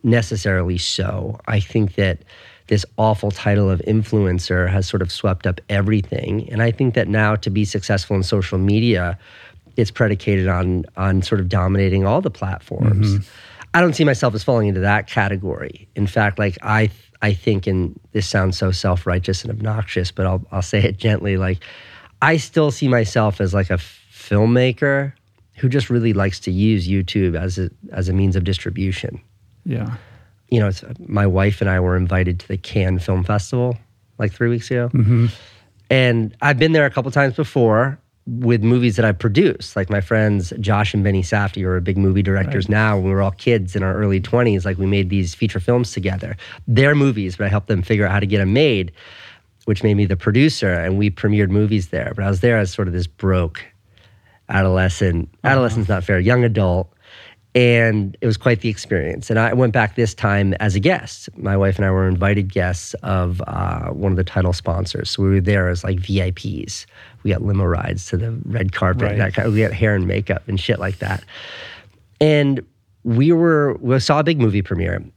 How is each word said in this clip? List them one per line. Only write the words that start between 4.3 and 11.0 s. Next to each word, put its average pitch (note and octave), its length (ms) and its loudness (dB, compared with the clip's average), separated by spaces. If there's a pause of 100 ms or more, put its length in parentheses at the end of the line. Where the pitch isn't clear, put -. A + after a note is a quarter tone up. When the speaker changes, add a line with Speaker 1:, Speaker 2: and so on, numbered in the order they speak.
Speaker 1:
has F#2 200 0
sort G2 140 -2
of F2 100 -4
swept - 340 -2
up F2+ 220 -2
everything. G2+ 840 -2
And A2 120 -2
I A#2 80 2
think B2 240 0
that A#2 140 0
now G#2+ 280 2
to G2+ 140 -4
be G#2 140 0
successful G2 520 -2
in F#2+ 60 2
social F#2+ 360 -2
media, G2 600 2 (580)
it's A2 140 0
predicated G2 580 0
on, F2+ 360 0 (120)
on F#2+ 260 0